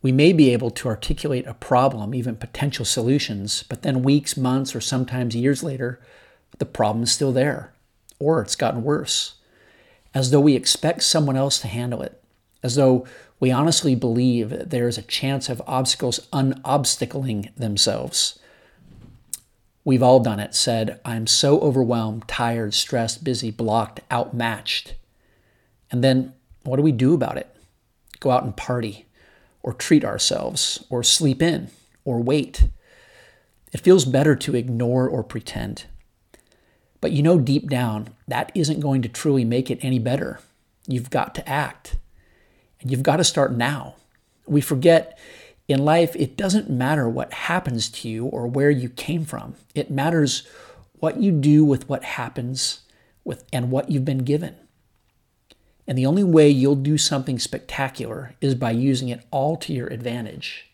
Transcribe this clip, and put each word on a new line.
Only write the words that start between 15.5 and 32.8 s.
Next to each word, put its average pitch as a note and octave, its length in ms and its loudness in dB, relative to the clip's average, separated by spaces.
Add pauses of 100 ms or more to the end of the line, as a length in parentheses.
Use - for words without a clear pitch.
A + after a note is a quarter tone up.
obstacles B2+ 640 -2
unobstacling C3 1200 -2
themselves. G2+ 840 -2 (1400)
We've B2+ 200 4
all B2+ 160 8
done G#2+ 200 0
it, - 160 -8
said, A2+ 480 -2
"I'm A2+ 240 -4
so D3 320 4
overwhelmed, A#2 680 0
tired, A#2 460 -4
stressed, A#2 500 -2
busy, A#2+ 280 -4
blocked, A2 500 -2 (100)
outmatched." A#2 840 -4 (1000)
And B2 120 0
then, C3 300 2 (300)
"What B2+ 140 -2
do D3 60 2
we D#3 80 6
do B2+ 220 4
about A#2+ 240 0
it? - 160 -12 (680)
Go C3+ 100 0
out B2+ 140 4
and G#2+ 120 -6
party, A2+ 520 -6 (560)
or B2 100 -6
treat - 320 4
ourselves, - 840 -2
or A#2+ 120 -2
sleep C3 400 2
in, E3 280 0 (360)
or A#2+ 160 -2
wait. C3 440 2 (1080)